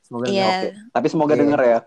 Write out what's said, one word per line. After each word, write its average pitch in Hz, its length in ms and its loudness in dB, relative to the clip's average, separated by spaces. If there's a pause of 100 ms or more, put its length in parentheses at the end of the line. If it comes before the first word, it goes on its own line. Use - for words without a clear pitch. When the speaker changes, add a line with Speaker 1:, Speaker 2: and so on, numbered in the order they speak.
Speaker 1:
Semoga 120 240 -8
Speaker 2:
Iya. 196 180 -2
Speaker 1:
denger. 185 240 -2
Speaker 3:
Oke. - 240 -14
Tapi - 160 -2
semoga 151 220 0
Speaker 1:
Iya. 147 120 2
Speaker 3:
denger 147 200 2
ya. 117 260 4